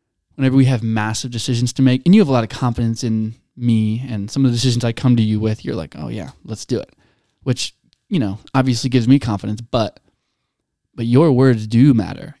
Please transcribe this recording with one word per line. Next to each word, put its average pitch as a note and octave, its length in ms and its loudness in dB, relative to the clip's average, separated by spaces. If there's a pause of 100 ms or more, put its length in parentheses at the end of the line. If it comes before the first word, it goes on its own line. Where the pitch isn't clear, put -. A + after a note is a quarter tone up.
(340)
Whenever C3 220 0
we C3 80 6
have B2+ 180 0
massive A2 480 -4
decisions A#2+ 420 -2
to - 80 -2
make, C3 240 4
and F#3 100 6
you A3 60 8
have D#3+ 60 2
a C#3 60 -2
lot A#2 100 2
of A2 60 -6
confidence A#2 540 -2
in A2 320 -4 (200)
me A2+ 500 0
and G#2 240 -8
some C#3 140 0
of B2+ 80 4
the A#2 60 0
decisions A#2 260 0
I A#2 80 0
come B2 240 2
to A2+ 80 4
you G#2+ 160 0
with, A2 240 -2
you're - 120 -6
like, D#2 220 -10
"Oh D#2 120 -10
yeah, G#2 220 -10 (120)
let's - 220 -12
do B2 140 -2
it," - 140 -12 (500)
which, - 300 -4 (360)
you F#3 100 -2
know, G#2+ 200 -4 (140)
obviously C3 360 -2
gives A#2 180 2
me C3+ 100 6
confidence, G#2+ 440 -6
but, A2+ 400 -6 (920)
but A#2 120 -8
your C3+ 260 4
words B2 360 2
do A#2+ 260 6
matter A2 460 -6